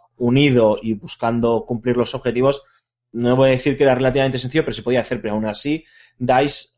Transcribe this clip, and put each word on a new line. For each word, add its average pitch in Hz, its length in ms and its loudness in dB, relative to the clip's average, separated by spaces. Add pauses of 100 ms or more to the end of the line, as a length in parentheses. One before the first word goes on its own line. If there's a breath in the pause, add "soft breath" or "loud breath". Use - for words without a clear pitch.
(180)
unido 123 640 4
y 110 120 -4
buscando 117 720 -2
cumplir 120 280 -4
los 120 200 -2
objetivos, 127 480 -2 (480 soft breath)
no 120 240 0
voy 135 140 4
a - 20 4
decir 131 260 0
que 147 60 2
era 135 100 6
relativamente 131 460 0
sencillo, 139 260 -2
pero 120 80 -6
se 110 80 -10
podía 120 200 0
hacer, 113 200 -6
pero 104 140 -4
aún 110 100 -4
así, 143 400 -6 (320 soft breath)
dice 131 600 0